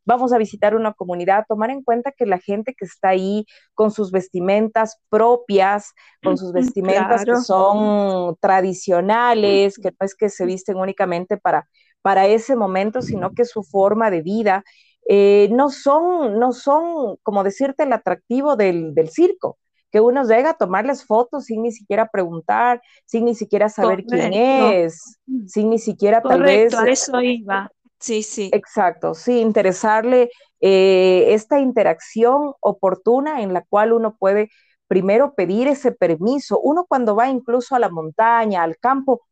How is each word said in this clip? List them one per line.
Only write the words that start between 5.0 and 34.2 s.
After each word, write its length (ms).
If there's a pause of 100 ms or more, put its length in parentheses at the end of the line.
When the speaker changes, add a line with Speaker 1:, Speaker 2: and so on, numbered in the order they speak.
Speaker 1:
propias, 840 (300)
con 140
sus 200
Speaker 2:
Mm, 180
Speaker 1:
vestimentas 500
que 100
Speaker 2:
claro. 0
Speaker 1:
son 1040
tradicionales, 1400
que 140
no 140
es 100
que 140
se 160
Speaker 2:
Mm. 20
Speaker 1:
visten 300
únicamente 600
para, 300 (340)
para 260
ese 280
momento, 480
sino 300
que 120
su 180
forma 460
de 140
vida, 400 (460)
eh, 420
no 180
son, 720
no 140
son, 680
como 200
decirte, 400
el 100
atractivo 600
del, 380
del 160
circo, 480 (340)
que 100
uno 260
llega 240
a 60
tomarles 480
fotos 400
sin 180
ni 80
siquiera 380
preguntar, 720 (240)
sin 200
ni 100
siquiera 340
saber 360
quién 280
Speaker 2:
Correcto. 500
Speaker 1:
es, 340 (100)
Speaker 2:
Mm. 200
Speaker 1:
sin 220
ni 100
siquiera 460
tal 180
Speaker 2:
Correcto, 0
Speaker 1:
vez 360
Speaker 2:
a 60
eso 360
iba. 500 (280)
Sí, 240
sí. 280
Speaker 1:
Exacto, 600
sí, 280
interesarle, 880 (320)
eh, 720
esta 260
interacción 1000
oportuna 800
en 120
la 120
cual 280
uno 240
puede 320 (380)